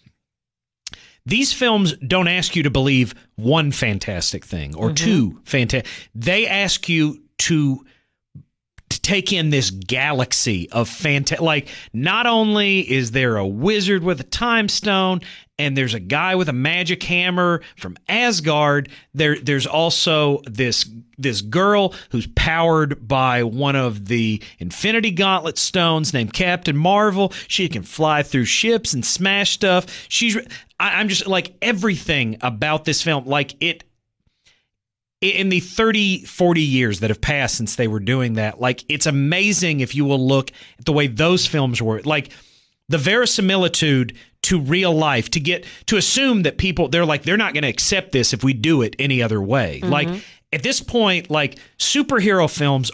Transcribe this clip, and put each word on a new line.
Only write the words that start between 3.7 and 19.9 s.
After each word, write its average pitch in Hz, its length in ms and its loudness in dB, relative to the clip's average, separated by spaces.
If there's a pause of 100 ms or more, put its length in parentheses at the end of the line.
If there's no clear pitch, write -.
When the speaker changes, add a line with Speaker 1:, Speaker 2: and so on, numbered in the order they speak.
Speaker 1:
fantastic 98 720 -4
thing 76 320 -8
or 101 140 -2
Speaker 2:
Mm-hmm. 156 40 -2 (100)
Speaker 1:
two 151 420 2
fanta-, 127 400 0 (280)
they 175 320 0
ask 196 440 -2
you 156 320 0 (160)
to, 143 480 0 (1040)
to - 100 -8
take 185 320 0
in 165 160 0
this 135 220 2
galaxy 120 1000 -2
of 113 180 -2
fanta-, 143 500 -2
like, 156 280 0 (260)
not 190 320 0
only 208 540 2
is 127 320 0
there 120 260 2
a 98 80 0
wizard 185 580 0
with 175 160 0
a - 40 -12
time 233 440 0
stone 190 540 0 (360)
and 143 160 -2
there's 127 200 0
a 110 60 -6
guy 151 340 -2
with 180 160 0
a - 20 -2
magic 170 500 -2
hammer 175 600 0 (160)
from 92 180 -12 (140)
Asgard, 151 800 0 (240)
there, 147 260 2
there's 135 260 -2
also 156 800 2